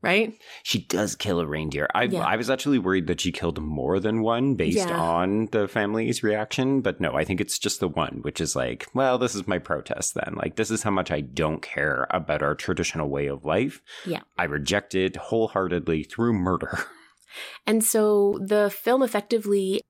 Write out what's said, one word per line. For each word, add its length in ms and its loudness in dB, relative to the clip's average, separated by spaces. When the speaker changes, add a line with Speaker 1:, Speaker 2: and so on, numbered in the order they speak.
Speaker 1:
right? 320 2
Speaker 2:
She 160 0
does 340 0
kill 260 0
a 60 0
reindeer. 480 -2
I, 120 4
Speaker 1:
Yeah. 200 0
Speaker 2:
I 120 2
was 120 -2
actually 300 2
worried 260 2
that 160 -2
she 100 0
killed 300 -2
more 380 0
than 240 0
one 320 2
based 220 2
Speaker 1:
Yeah. 220 0
Speaker 2:
on 520 2
the 160 2
family's 560 0
reaction, 580 0
but 180 -2
no, 140 0
I 100 2
think 160 -2
it's 200 -2
just 200 -2
the 80 0
one, 360 -4
which 180 -6
is 140 -2
like, 400 -4
"Well, 240 2
this 160 0
is 120 -6
my 120 0
protest 560 -4
then. 220 -4
Like, 180 -4
this 160 0
is 100 0
how 80 -2
much 220 0
I 100 0
don't 400 -2
care 480 -2
about 320 0
our 140 2
traditional 560 -2
way 160 0
of 180 -6
life. 340 0
Speaker 1:
Yeah. 140 -4
Speaker 2:
I 60 4
reject 500 -2
it 220 2
wholeheartedly 880 0
through 280 0
murder." 500 0
<laughs> 40 -10
Speaker 1:
And 160 4
so 600 4
the 280 2
film 320 2
effectively 880 0